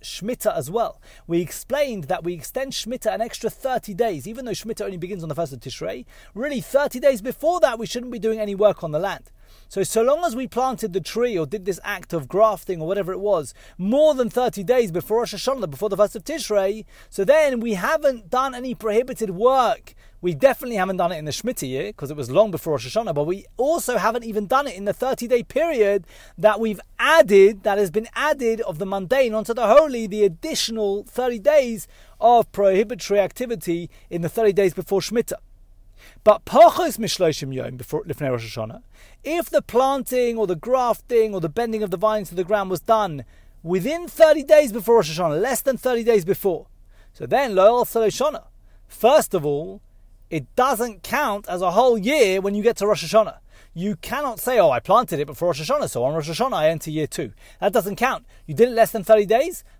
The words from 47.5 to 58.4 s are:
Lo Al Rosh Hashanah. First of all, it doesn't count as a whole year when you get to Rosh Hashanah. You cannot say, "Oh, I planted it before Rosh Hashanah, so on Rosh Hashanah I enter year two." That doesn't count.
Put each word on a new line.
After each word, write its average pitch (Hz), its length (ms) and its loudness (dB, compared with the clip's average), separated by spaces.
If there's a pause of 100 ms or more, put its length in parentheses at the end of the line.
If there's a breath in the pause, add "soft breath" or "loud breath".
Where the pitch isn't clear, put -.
Lo 185 100 6
Al 240 140 8
Rosh 233 160 -2 (260)
Hashanah. 285 240 -2 (420)
First 254 460 2
of 165 120 -2
all, 160 360 -4 (480)
it 151 260 -8
doesn't 240 460 0
count 233 460 -4
as 180 140 -6
a 185 100 0
whole 233 260 4
year 202 420 2
when 196 140 -4
you 208 80 -4
get 220 160 2
to 202 100 -2
Rosh 190 160 0
Hashanah. 180 340 2 (400 soft breath)
You 190 200 -4
cannot 262 420 -6
say, 254 180 0
"Oh, 170 140 8
I 123 80 2
planted 190 400 2
it 147 60 -2
before 160 240 -4
Rosh 151 200 -4
Hashanah, 269 200 0
so 120 160 -2
on 143 80 0
Rosh 160 160 -4
Hashanah 226 240 -2
I 156 160 2
enter 165 200 -4
year 151 180 -4
two." 123 260 -8 (260 soft breath)
That 190 140 0
doesn't 196 240 0
count. 247 280 -2 (200 soft breath)